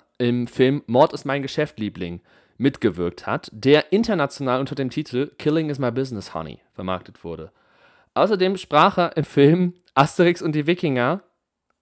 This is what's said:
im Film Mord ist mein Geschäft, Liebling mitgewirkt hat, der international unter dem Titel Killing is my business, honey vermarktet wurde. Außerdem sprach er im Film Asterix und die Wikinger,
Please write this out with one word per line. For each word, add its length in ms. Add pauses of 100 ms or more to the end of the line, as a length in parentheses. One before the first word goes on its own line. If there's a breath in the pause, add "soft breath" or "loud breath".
(180)
im 300
Film 400
Mord 260
ist 120
mein 180
Geschäft, 360
Liebling 420 (360 soft breath)
mitgewirkt 680
hat, 280
der 400
international 680
unter 160
dem 140
Titel 480
Killing 320
is 100
my 120
business, 420
honey 260 (140)
vermarktet 500
wurde. 280 (640 soft breath)
Außerdem 420
sprach 400
er 180
im 80
Film 520 (180)
Asterix 480
und 140
die 100
Wikinger, 560 (600)